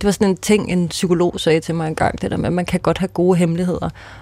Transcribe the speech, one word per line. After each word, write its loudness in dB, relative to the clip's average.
det -6
var 4
sådan 2
en 0
ting, 0
en 0
psykolog 0
sagde 2
til -6
mig -4
engang, -2
det -2
der -4
med, -2
at 0
man -2
kan -2
godt 0
have -2
gode 2
hemmeligheder. 0